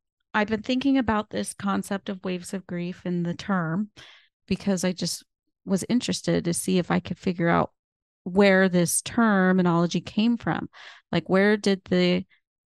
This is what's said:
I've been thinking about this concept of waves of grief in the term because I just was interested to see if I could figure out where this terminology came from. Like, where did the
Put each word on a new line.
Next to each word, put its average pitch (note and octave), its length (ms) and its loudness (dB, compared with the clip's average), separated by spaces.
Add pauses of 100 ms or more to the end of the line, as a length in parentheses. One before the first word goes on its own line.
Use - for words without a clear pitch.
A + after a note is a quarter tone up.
(340)
I've G#3 140 0
been G#3+ 140 -4
thinking C4+ 360 0
about G#3+ 320 0
this - 240 -6
concept G3 540 -4
of G3 160 -10
waves F3+ 300 -6
of F#3 120 -8
grief F3 400 -8
in F3 180 -2
the E3+ 100 -2
term F#3 560 -2 (580)
because F#3+ 380 -2
I F3+ 80 0
just - 320 -8 (400)
was F3+ 240 0
interested E3+ 560 0
to E3+ 80 0
see F#3 240 -2
if E3+ 120 0
I F3 120 0
could - 160 -8
figure E3+ 320 -2
out E3+ 220 2 (520)
where F#3+ 460 4
this F3 320 0
terminology F#3 960 2
came A3+ 380 0
from. - 320 -4 (420)
Like, E3+ 160 -2
where G3+ 300 4
did G3 260 0
the F3+ 400 2 (520)